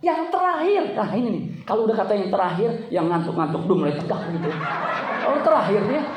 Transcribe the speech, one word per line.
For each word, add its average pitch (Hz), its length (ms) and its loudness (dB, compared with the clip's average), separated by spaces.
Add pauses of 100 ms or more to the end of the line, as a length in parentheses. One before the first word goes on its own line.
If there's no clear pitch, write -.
Yang 320 160 2 (100)
terakhir, 359 520 2 (120)
nah 214 160 -2
ini 233 220 0
nih, 170 120 -2 (220)
kalau 220 220 2
udah 220 80 2
kata 214 160 0
yang 196 180 0
terakhir, 190 400 2 (220)
yang 170 180 2
ngantuk-ngantuk, 165 560 0
duh, 190 160 4
mulai 147 160 0
tegak - 320 -4
gitu. 165 160 -4 (800)
Kalau 285 160 2
terakhir 214 380 4 (100)
nih 285 120 0 (140)